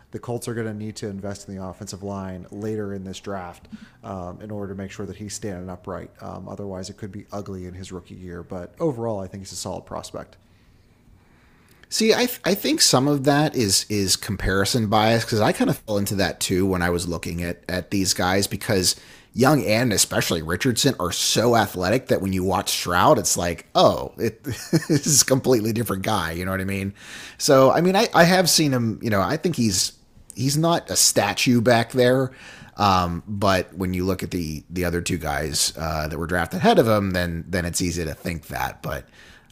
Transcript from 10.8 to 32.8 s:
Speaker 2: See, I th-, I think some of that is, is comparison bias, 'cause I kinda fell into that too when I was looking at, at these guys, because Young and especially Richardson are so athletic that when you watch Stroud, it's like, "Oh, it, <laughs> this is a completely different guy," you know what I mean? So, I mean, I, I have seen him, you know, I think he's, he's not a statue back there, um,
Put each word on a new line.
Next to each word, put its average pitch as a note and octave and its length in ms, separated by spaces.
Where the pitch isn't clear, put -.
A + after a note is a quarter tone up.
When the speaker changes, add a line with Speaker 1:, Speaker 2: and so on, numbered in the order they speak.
Speaker 2:
See, A3 240
I A#3+ 100
th-, - 220
I F#3 80
think C#4 260
some C3+ 260
of C#3+ 180
that D3 300
is, G#2 360
is G2+ 260
comparison G2 680
bias, A2 400
'cause A2 140
I C3 120
kinda A#3+ 220
fell G#2 240
into G2+ 160
that F#2+ 260
too F#2+ 260
when F#2 140
I F2 80
was F2 180
looking E2+ 360
at, F2 260
at F#2 220
these F#2+ 240
guys, F#2+ 320
because F#2+ 500
Young C3 300
and A2 280
especially F#2 500
Richardson A2+ 560
are F2 140
so A#2 420
athletic F2+ 540
that G2 120
when F#2+ 120
you F#2 100
watch F#2+ 280
Stroud, G2+ 500
it's - 160
like, F2 360
"Oh, G#2 440
it, A2 280
<laughs> - 0
this D3+ 600
is D3+ 160
a - 20
completely B2 480
different G2+ 300
guy," F#2 300
you F2 120
know F#2 60
what F#2+ 100
I F#2+ 40
mean? G2 280
So, C3+ 340
I D3+ 100
mean, F3+ 140
I, A3 200
I D#3+ 100
have F3+ 260
seen D3+ 220
him, A#2 280
you A2+ 100
know, G2+ 100
I G2 160
think F3 180
he's, G#2 380
he's C#3 220
not E3 340
a F2+ 60
statue A#2+ 640
back A#2 320
there, B2+ 400
um, F2+ 500